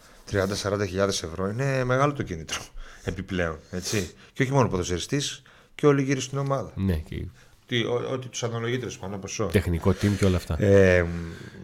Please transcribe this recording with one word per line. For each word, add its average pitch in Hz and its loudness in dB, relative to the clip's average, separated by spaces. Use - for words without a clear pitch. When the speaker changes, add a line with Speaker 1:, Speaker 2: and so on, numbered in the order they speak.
Speaker 1:
τριάντα, 98 0
σαράντα 101 -2
χιλιάδες 95 0
ευρώ, 90 -4
είναι 131 -2
μεγάλο 131 2
το 127 -6
κίνητρο, - -8
επιπλέον, 87 -4
έτσι. 90 -4
Και 135 0
όχι 127 0
μόνο 131 6
ποδοσφαιριστής, 90 -2
και 147 4
όλοι 143 6
γύρω 131 0
στην 131 -6
ομάδα. 135 -2
Speaker 2:
Ναι, 95 2
και 78 -8
Speaker 1:
Τι, 120 0
ό-, 117 -2
ό,τι 127 -6
τους - -8
αναλογείται, 117 -2
τέλος 101 -8
πάντων, 98 -8
ποσό. 98 -4
Speaker 2:
τεχνικό 90 2
team 101 4
και 101 2
όλα 92 4
αυτά. 80 -4
Speaker 1:
Ε, 95 8
Speaker 2:
Ε, 87 4